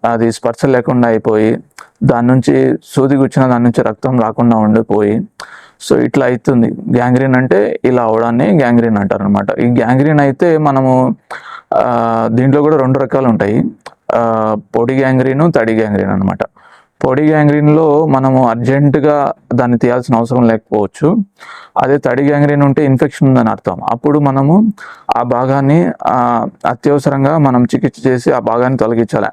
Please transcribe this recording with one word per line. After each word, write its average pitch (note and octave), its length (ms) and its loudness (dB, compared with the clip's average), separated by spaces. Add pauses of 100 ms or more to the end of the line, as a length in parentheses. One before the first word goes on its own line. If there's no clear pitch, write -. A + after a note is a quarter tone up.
అది A2+ 280 0
స్పర్శ - 320 -6
లేకుండా B2 440 0
అయిపోయి, A2 500 0 (440)
దాని A#2+ 240 2
నుంచి C3 580 2
సూది C3+ 320 0
గుచ్చిన C3+ 300 0
దాని A#2+ 180 0
నుంచి B2 180 0
రక్తం A#2+ 380 -2
రాకుండా A2+ 360 0
ఉండిపోయి, G#2+ 640 0 (720)
so C3 100 2
ఇట్లా B2+ 260 0
అవుతుంది. B2 440 0
గ్యాంగ్రీన్ B2 680 0
అంటే C3 480 -2
ఇలా B2 180 2
అవడాన్ని A#2 560 0
గ్యాంగ్రీన్ A#2 400 2
అంటారు G2 240 -2
అనమాట. G2+ 360 -2
ఈ A#2+ 80 0
గ్యాంగ్రీన్ C3+ 540 2
అయితే D#3 380 0
మనము, C3 580 0 (580)
ఆ, A2+ 580 0
దీంట్లో C3+ 300 2
కూడా D#3 140 2
రెండు C3 220 0
రకాలు C3+ 300 -2
ఉంటాయి. G#2+ 360 0 (500)
ఆ, A2 420 0 (200)
పొడి A#2+ 220 0
గ్యాంగ్రీన్, C3+ 540 0
తడి A2+ 200 0
గ్యాంగ్రీన్ G#2 380 0
అనమాట. F#2+ 280 -2 (680)
పొడి C#3 240 0
గ్యాంగ్రీన్లో D3+ 800 2
మనము C3 420 2
అర్జెంటుగా C#3 840 0 (200)
దాన్ని A#2+ 240 0
తీయాల్సిన B2 380 0
అవసరం A#2 300 0
లేకపోవచ్చు. A2+ 680 -2 (640)
అదే C3+ 200 0
తడి C#3 300 -2
గ్యాంగ్రీన్ C#3+ 340 2
ఉంటే C#3+ 220 2
ఇన్ఫెక్షన్ C3+ 440 0
ఉందని B2 220 2
అర్థం. F#2+ 340 -6
అప్పుడు C#3+ 340 -2
మనము D3 540 2 (440)
ఆ A#2+ 60 -2
భాగాన్ని, C3+ 680 0 (160)
ఆ, A#2+ 400 0 (200)
అత్యవసరంగా C#3 720 0
మనం B2+ 260 2
చికిత్స B2 420 -4
చేసి B2+ 260 0
ఆ C3 60 0
భాగాన్ని A#2+ 400 -2
తొలగించాలి A2+ 540 -2